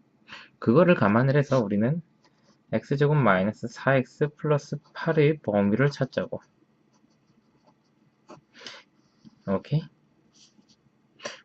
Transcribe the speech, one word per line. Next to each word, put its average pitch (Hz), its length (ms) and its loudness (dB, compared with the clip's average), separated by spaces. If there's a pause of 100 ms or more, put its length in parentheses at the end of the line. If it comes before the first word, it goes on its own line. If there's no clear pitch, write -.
(600)
그거를 175 360 4
감안을 120 420 2
해서 135 260 0
우리는 110 380 -2 (720)
X제곱 143 420 0
마이너스 107 540 2
사 - 260 -2
X 139 400 -4
플러스 151 400 -2 (180)
팔의 156 460 0
범위를 104 500 0
찾자고. - 520 -6 (3000)
오케이? 98 360 -4 (1600)